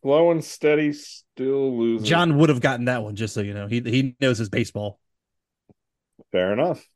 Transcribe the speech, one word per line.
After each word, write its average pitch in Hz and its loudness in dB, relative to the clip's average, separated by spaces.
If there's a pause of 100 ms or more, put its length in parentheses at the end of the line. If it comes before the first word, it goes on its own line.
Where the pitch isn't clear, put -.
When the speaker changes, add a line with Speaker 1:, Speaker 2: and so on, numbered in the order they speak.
Speaker 1:
Slow 160 4
and 160 0
steady, 151 0
still 135 -4
losing. 113 0
Speaker 2:
John 165 2
would 156 6
have 131 2
gotten 123 -2
that 123 -2
one, 104 -10
just 107 -6
so 110 -4
you 101 -6
know. 101 -8
He, 117 -2
he 123 -2
knows 127 2
his 107 -4
baseball. 104 -6 (1300)
Speaker 1:
Fair 92 0
enough. 151 -2 (120)